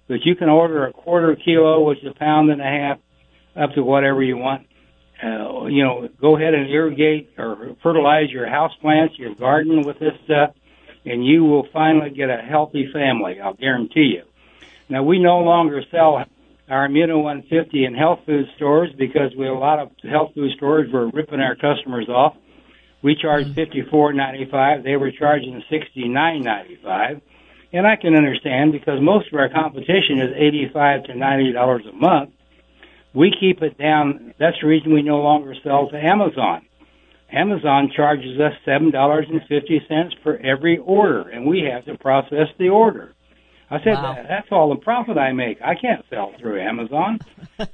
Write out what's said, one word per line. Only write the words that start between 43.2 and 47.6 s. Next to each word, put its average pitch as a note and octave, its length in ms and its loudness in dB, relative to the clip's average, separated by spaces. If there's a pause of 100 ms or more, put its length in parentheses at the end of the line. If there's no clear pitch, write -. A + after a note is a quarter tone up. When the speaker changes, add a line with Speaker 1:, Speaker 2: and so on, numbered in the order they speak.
Speaker 1:
I D3 140 -6
said, A3 120 2
Speaker 2:
Wow. C3+ 200 -6
Speaker 1:
"That, A#2+ 120 -16
that's G3 240 -8
all E3 180 4
the C#3 120 -4
profit A3+ 360 -2
I C3+ 140 0
make. B2 300 -6
I C#3+ 140 -2
can't A#3+ 340 -4
sell G2+ 300 -8
through G#2 220 -6
Amazon." A#2+ 640 -4
Speaker 2:
<laughs> - 40 -20 (440)